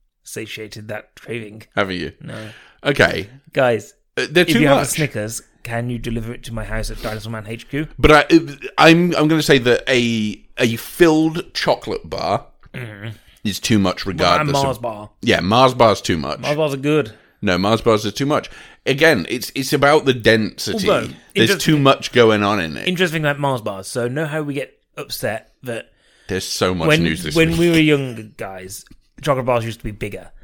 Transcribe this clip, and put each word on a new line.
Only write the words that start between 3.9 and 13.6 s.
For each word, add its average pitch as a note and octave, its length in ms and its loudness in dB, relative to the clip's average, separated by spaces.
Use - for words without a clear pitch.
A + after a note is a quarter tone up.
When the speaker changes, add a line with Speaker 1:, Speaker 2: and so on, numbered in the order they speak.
Speaker 2:
Uh, B2+ 120 -2
they're E3 160 2
Speaker 1:
if E3 80 0
Speaker 2:
too C#3 80 4
Speaker 1:
you D3 60 4
have C#3 100 4
a B2 40 0
Speaker 2:
much. C#3 80 -4
Speaker 1:
Snickers, A2+ 520 -4
can A#2 260 -6
you A#2+ 100 -6
deliver A#2 340 -8
it A#2+ 100 -14
to A2+ 100 -12
my G#2+ 120 -8
house A2 260 -6
at A2 100 -12
Dinosaur A2 300 -8
Man A2 160 -10
H A2+ 220 -12
Q? D3+ 180 -4
Speaker 2:
But D3 140 6
I, D3 140 6
I'm, E3 380 6
I'm D3+ 140 2
gonna D#3 120 2
say D3 180 4
that A#2+ 280 2
a, A#2 560 0
a A#2 180 0
filled D#3+ 760 2
chocolate - 560 -4
bar F#2+ 380 -4
Speaker 1:
Mm. A2 400 -14
Speaker 2:
is G2+ 160 -4
too A2 200 2